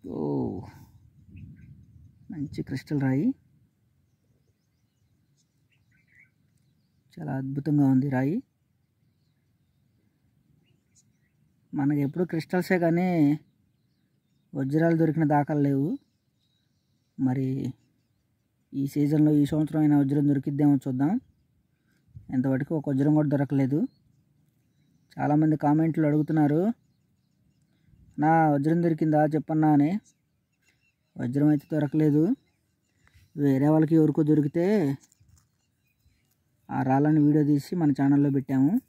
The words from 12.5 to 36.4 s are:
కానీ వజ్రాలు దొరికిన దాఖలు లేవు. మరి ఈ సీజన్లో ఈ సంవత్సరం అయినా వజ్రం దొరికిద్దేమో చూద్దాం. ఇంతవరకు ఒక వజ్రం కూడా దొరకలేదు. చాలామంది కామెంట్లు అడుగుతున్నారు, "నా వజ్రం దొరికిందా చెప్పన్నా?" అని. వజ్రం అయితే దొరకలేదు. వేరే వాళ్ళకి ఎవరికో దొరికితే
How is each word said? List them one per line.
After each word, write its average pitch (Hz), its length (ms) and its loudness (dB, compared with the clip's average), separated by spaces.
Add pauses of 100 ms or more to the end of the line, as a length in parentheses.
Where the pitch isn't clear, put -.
కానీ 170 600 2 (1160)
వజ్రాలు 156 420 0
దొరికిన 160 260 0
దాఖలు 147 360 0
లేవు. 143 380 -2 (1200)
మరి 131 540 -4 (1000)
ఈ 139 140 -6
సీజన్లో 147 440 2
ఈ 147 140 4
సంవత్సరం 156 340 -2
అయినా 147 200 4
వజ్రం 143 280 0
దొరికిద్దేమో 143 480 2
చూద్దాం. 139 440 -2 (1120)
ఇంతవరకు 131 420 -2
ఒక 147 140 -6
వజ్రం 143 240 0
కూడా 151 160 0
దొరకలేదు. 139 580 -2 (1300)
చాలామంది 151 380 0
కామెంట్లు 156 500 0
అడుగుతున్నారు, 151 680 0 (1500)
"నా 160 300 4
వజ్రం 156 340 0
దొరికిందా 156 420 2
చెప్పన్నా?" 156 480 0
అని. 151 260 2 (1160)
వజ్రం 135 300 -2
అయితే 147 260 0
దొరకలేదు. 156 600 0 (1040)
వేరే 139 300 2
వాళ్ళకి 156 280 2
ఎవరికో 156 280 2
దొరికితే 156 760 0 (1700)